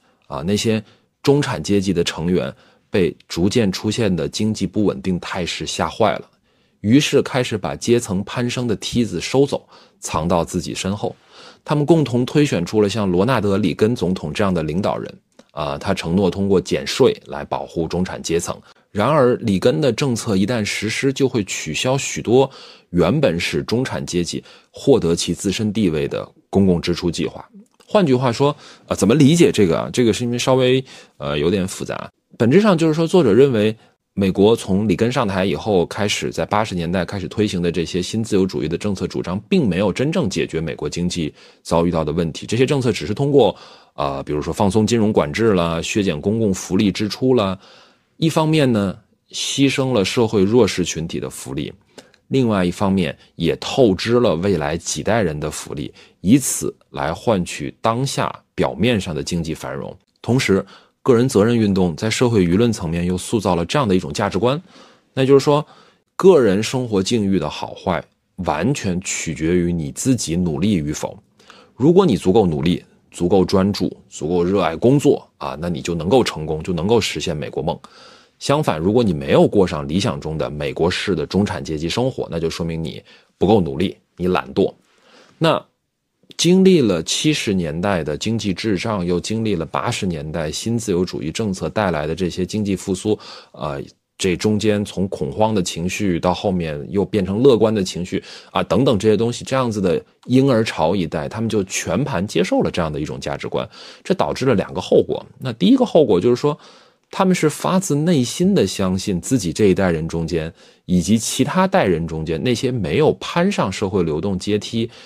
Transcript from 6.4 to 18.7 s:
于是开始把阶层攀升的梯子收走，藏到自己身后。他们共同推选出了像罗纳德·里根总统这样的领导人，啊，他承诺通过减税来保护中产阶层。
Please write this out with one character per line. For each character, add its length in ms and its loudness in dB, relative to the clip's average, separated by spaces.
于 180 4
是 220 2
开 240 0
始 140 -4
把 180 -6
阶 240 2
层 240 -4
攀 240 -4
升 180 -4
的 100 0
梯 280 -2
子 160 -6
收 240 4
走， 240 -4
藏 260 -4
到 160 4
自 200 -4
己 120 -8
身 220 -6
后。 180 -6
他 120 -2
们 100 2
共 180 4
同 220 0
推 200 2
选 200 0
出 160 0
了 80 4
像 200 -2
罗 160 4
纳 140 2
德· 220 2
里 140 0
根 200 2
总 200 0
统 180 -6
这 100 -2
样 100 2
的 120 -2
领 180 -2
导 140 -2
人， 180 -10
啊， 260 -6
他 160 -2
承 220 -2
诺 120 4
通 200 -2
过 120 4
减 240 -4
税 320 2
来 180 -10
保 200 -6
护 220 -6
中 180 -2
产 160 -10
阶 200 -2
层。 180 -8